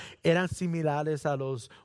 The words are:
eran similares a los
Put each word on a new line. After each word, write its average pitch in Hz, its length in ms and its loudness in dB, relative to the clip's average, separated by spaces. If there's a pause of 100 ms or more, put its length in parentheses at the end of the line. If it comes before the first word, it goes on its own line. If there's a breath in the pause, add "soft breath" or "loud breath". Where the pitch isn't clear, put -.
(240 loud breath)
eran 175 240 4
similares 156 800 0
a 143 100 2
los 135 340 -4 (160 loud breath)